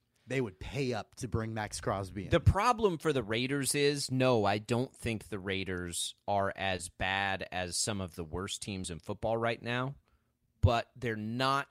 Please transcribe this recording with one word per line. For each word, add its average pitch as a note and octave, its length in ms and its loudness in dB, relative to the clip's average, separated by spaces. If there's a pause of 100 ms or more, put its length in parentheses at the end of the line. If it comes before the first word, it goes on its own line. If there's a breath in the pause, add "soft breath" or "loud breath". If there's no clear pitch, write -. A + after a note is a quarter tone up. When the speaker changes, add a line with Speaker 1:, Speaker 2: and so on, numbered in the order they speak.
(280)
Speaker 1:
they B2+ 140 0
would G#2 180 -6
pay C3 320 -4
up G#2 220 -6
to B2 140 -8
bring A2+ 260 -2
Max G#2+ 260 -4
Crosby G2 440 -2
in. E2+ 80 -6
Speaker 2:
The E3 80 6
problem G#3+ 580 6
for D#3 160 2
the C3 80 2
Raiders B2+ 540 0
is, C#3+ 340 2
no, B2+ 340 4
I G2+ 140 4
don't A#2+ 380 0
think A2 340 -4
the G#2+ 80 -6
Raiders F#2 800 -4 (120)
are G2 280 2
as F#2+ 340 -2
bad F#2+ 640 -2
as F2+ 260 -4
some G2+ 240 -2
of F2+ 140 -8
the F2 80 -6
worst F2 400 -6
teams F#2 260 -6
in E2 80 -8
football A2 400 -4
right A#2 240 -2
now, B2+ 320 -4 (680)
but A#2 340 4
they're A#2 200 -4
not C3 560 0